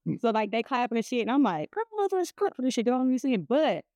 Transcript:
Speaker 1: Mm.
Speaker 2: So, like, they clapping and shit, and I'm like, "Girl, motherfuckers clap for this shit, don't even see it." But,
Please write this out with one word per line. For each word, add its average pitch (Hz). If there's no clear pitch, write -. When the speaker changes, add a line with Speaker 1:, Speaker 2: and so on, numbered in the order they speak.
Speaker 1:
Mm. 165
Speaker 2:
So, 233
like, 214
they 226
clapping 240
and 226
shit, 247
and 214
I'm 277
like, 170
"Girl, 427
motherfuckers 381
clap -
for -
this 254
shit, 226
don't 254
even 254
see 262
it." 175
But, 240